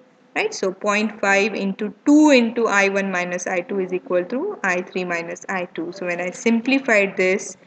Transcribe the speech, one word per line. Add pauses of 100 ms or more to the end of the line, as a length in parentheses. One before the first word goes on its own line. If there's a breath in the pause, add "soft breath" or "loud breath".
(340)
Right?
So
point
five
into (100)
two
into
I
one
minus
I
two
is
equal
to
I
three
minus
I
two.
So
when
I
simplified
this, (100)